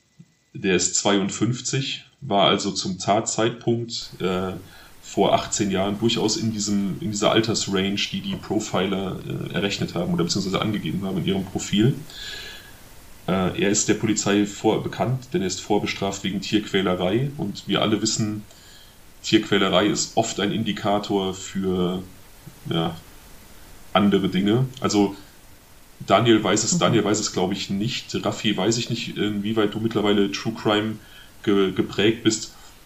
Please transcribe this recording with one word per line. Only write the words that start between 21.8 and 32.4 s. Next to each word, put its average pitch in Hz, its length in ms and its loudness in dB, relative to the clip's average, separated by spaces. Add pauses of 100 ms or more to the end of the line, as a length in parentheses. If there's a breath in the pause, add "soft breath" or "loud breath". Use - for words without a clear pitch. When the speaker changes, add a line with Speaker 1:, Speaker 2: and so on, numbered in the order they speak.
Speaker 1:
ja, 85 260 -2 (960)
andere 98 380 4
Dinge. 104 360 4 (140)
Also 101 360 2 (920 loud breath)
Daniel 107 360 6
weiß 104 200 2
es, - 100 0
Speaker 2:
Mhm. 175 60 0
Speaker 1:
Daniel 90 240 4
weiß 101 160 2
es, - 140 -4
glaub 92 180 0
ich, - 180 -4
nicht. 104 440 -4 (120)
Raffi, 101 320 -2
weiß 107 200 2
ich 117 120 -4
nicht, - 280 -6
inwieweit 104 560 0
du 107 60 -6
mittlerweile 101 520 2
True 113 220 -4
Crime 107 420 0 (480 loud breath)
ge-, 98 280 4
geprägt 104 520 0
bist. - 300 0 (320 loud breath)